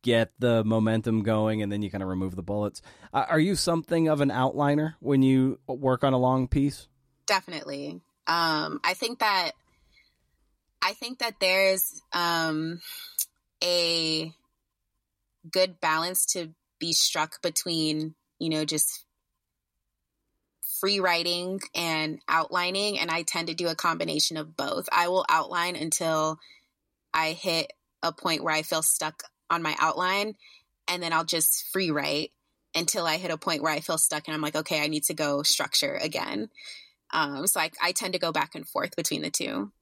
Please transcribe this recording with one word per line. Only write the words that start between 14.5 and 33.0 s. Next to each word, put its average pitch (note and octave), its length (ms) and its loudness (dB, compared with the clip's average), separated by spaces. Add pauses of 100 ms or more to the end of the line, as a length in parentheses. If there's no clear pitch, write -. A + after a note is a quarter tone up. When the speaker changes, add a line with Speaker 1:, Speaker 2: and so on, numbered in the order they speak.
Speaker 2:
good F#3 300 0
balance E3+ 460 0
to D#3+ 260 -4 (260)
be E3 140 -2
struck - 480 0
between, D#3 720 -2 (240)
you E3 100 -2
know, D#3 140 0
just D3+ 400 -2 (1800)
free G3 220 0
writing F3 580 0 (160)
and D#3+ 540 -2
outlining. F#3 680 0
And E3 120 -2
I E3 120 -2
tend G#3+ 260 -4
to - 40 -4
do F3 140 -2
a E3 80 0
combination E3 600 -2
of D#3+ 180 -8
both. F#3 380 -4
I F3 160 2
will F#3 180 2
outline F3 480 0
until D#3 640 0 (760)
I D#3+ 200 0
hit E3 400 -2 (280)
a E3 120 -2
point E3 320 -2
where D#3 100 0
I D#3 60 2
feel D#3+ 200 -2
stuck - 420 -2 (280)
on E3 120 0
my D3+ 160 0
outline, F#3 560 0 (520)
and F3 140 -4
then E3+ 100 -2
I'll E3 140 2
just - 480 0
free F#3 160 0
write D3 420 -2 (440)
until E3+ 320 0